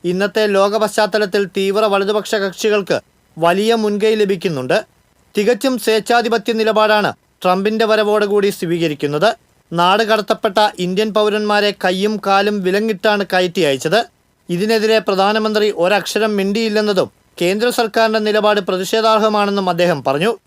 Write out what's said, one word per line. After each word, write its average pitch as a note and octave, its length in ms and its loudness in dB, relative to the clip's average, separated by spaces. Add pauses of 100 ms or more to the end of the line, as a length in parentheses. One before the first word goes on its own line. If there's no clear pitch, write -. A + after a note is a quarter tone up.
ഇന്നത്തെ F#3+ 400 0 (120)
ലോക G3+ 180 2 (100)
പശ്ചാത്തലത്തിൽ G#3 600 0 (140)
തീവ്ര G3 260 0 (100)
വലതുപക്ഷ G3 380 -2 (120)
കക്ഷികൾക്ക് G3 540 -2 (400)
വലിയ F#3 340 2 (100)
മുൻകൈ G#3 400 0
ലഭിക്കുന്നുണ്ട്. E3+ 560 -2 (580)
തികച്ചും A#3+ 480 0
സ്വേച്ഛാധിപത്യ A3+ 800 0
നിലപാടാണ് G#3+ 500 2 (320)
ട്രംപിന്റെ G3+ 480 0
വരവോടുകൂടി G#3 680 2
സ്വീകരിക്കുന്നത്. D#3+ 680 0 (420)
നാട് F#3 380 2
കടത്തപ്പെട്ട G#3+ 500 0 (260)
ഇന്ത്യൻ G3 240 -2 (100)
പൗരന്മാരെ G#3 520 0 (140)
കയ്യും G3 300 0 (100)
കാലും G3+ 400 0
വിലങ്ങിട്ടാണ് G#3 580 0 (100)
കയറ്റി F3+ 360 0
അയച്ചത്. D#3 320 0 (480)
ഇതിനെതിരെ G#3+ 480 0 (100)
പ്രധാനമന്ത്രി G#3 640 0 (160)
ഒരക്ഷരം G#3 540 0
മിണ്ടിയില്ലെന്നതും G#3 680 0 (320)
കേന്ദ്ര G#3 360 0
സർക്കാരിന്റെ A3 500 0
നിലപാട് G#3 400 2
പ്രതിഷേധാർഹമാണെന്നും G#3 1040 0
അദ്ദേഹം E3+ 340 0
പറഞ്ഞു. D#3 240 0 (160)